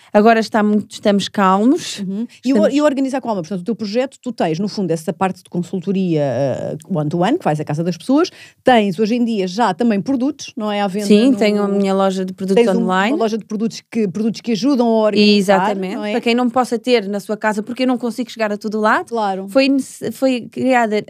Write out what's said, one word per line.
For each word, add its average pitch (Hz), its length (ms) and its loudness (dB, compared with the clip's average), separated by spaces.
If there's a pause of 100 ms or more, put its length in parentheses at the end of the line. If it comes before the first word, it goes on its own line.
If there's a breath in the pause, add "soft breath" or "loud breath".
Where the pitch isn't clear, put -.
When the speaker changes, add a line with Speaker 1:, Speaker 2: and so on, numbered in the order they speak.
(120 soft breath)
Speaker 1:
Agora 220 260 6
está 220 240 0
muito, 208 300 0
estamos 202 360 0
calmos. 208 720 2
Speaker 2:
Uhum. 202 260 -6 (200 soft breath)
E 254 80 0
o, 269 60 4
Speaker 1:
Estamos 247 180 2
Speaker 2:
e 294 40 2
o 294 40 2
Organizar 269 360 0
com 240 80 -10
Alma, 202 140 -2
portanto, 180 200 -8
o - 20 -12
teu 226 100 -4
projeto, 226 480 -4
tu - 80 -10
tens, 170 300 -2
no 208 80 -2
fundo, 185 240 -2
essa 165 200 -4
parte 185 300 -4
de - 80 -20
consultoria, 175 720 -2
eh, 139 540 -2 (120)
one-to-one, 175 480 0
que - 80 -4
vais 151 140 0
à 151 60 -6
casa 151 180 -4
das 170 160 -4
pessoas, 302 320 0 (320 loud breath)
tens 208 340 4
hoje 220 200 0
em 240 80 0
dia 208 240 -2
já 190 260 0
também 220 260 0
produtos, 277 560 -4
não 214 140 -4
é? 202 120 -2
À 202 40 0
venda 202 200 -4
Speaker 1:
Sim, 220 260 6
Speaker 2:
no 220 40 0
Speaker 1:
tenho 208 280 2
a - 40 0
minha 196 240 0
loja 190 320 0
de 185 80 -8
produtos 196 320 2
Speaker 2:
tens 202 120 2
um, 185 80 0
Speaker 1:
online. 190 320 2
Speaker 2:
uma 233 80 0
loja 220 120 -2
de 214 80 -8
produtos 214 460 -6
que, 220 160 -2
produtos 208 340 -4
que 240 120 -4
ajudam 240 340 0
a 220 200 2
organizar, 208 560 4
Speaker 1:
Exatamente. 196 340 -4
Speaker 2:
não 214 80 -8
é? 208 80 -4
Speaker 1:
Para 233 80 -2
quem 233 160 0
não 247 120 2
possa 240 300 0
ter 233 300 0
na 202 100 -4
sua 202 180 -6
casa, 214 240 -2
porque 233 220 -6
eu 254 60 0
não 254 100 0
consigo 240 320 -6
chegar 214 220 -2
a 208 40 -6
todo 214 220 -6
lado, 240 300 0
Speaker 2:
Claro. 196 400 -4
Speaker 1:
foi 269 200 2
nece-, 269 440 -2
foi 254 300 -2
criada, 240 680 0